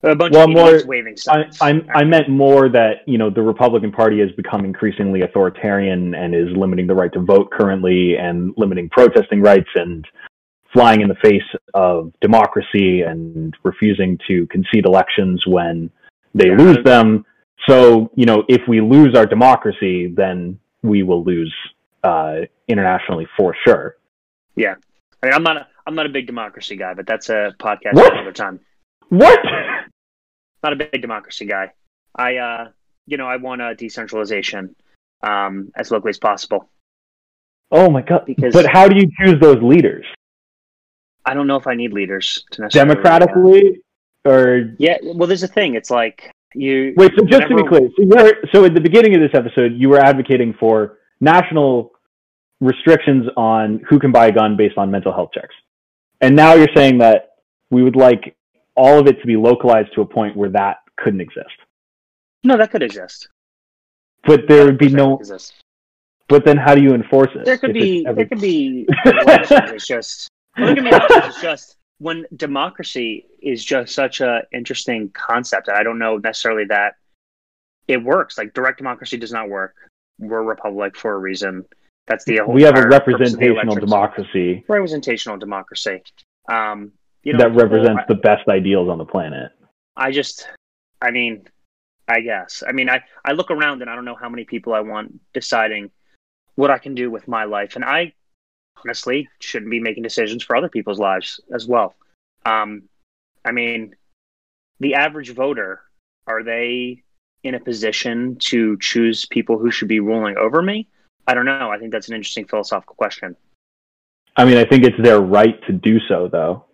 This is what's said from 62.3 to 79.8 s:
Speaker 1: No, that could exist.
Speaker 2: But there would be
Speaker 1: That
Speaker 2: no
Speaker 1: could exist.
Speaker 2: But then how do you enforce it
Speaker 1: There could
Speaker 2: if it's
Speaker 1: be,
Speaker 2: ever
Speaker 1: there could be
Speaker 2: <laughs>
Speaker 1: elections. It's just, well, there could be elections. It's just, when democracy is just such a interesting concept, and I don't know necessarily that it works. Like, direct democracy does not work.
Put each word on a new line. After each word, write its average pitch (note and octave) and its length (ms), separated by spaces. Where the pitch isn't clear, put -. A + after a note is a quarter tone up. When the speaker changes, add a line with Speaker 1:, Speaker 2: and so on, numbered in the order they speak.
Speaker 1:
No, B3+ 120
that G#3+ 140
could D3+ 120
exist. G#2 460
Speaker 2:
But D3 240
there D3 160
would C3+ 140
be D3 100
Speaker 1:
That C#3 80
Speaker 2:
no C3+ 200
Speaker 1:
could - 60
exist. G2 320
Speaker 2:
But C#3+ 160
then D3 120
how C#3+ 180
do C#3+ 80
you C3+ 120
enforce C3 400
it - 100
Speaker 1:
There B3+ 140
could C4 120
Speaker 2:
if G#3 60
it's A3 80
Speaker 1:
be, F3+ 220
Speaker 2:
ever - 100
Speaker 1:
there A3 100
could A3 140
be C#3 560
Speaker 2:
<laughs> - 80
Speaker 1:
elections. - 680
It's - 140
just, - 420
well, B3 100
there F4+ 100
could C4 80
be A#3+ 60
elections. B4 360
It's - 160
just, D#3+ 340
when E3 340
democracy C#3 920
is B2+ 240
just B2+ 300
such C3+ 260
a A#2+ 220
interesting A#2+ 580
concept, A#2 580
and G2+ 80
I G#2+ 60
don't A#2 160
know A2+ 180
necessarily A2 480
that G2+ 320
it B2+ 140
works. D3+ 360
Like, G#2+ 160
direct C3 240
democracy B2+ 380
does A#2 160
not A2 160
work. G2 260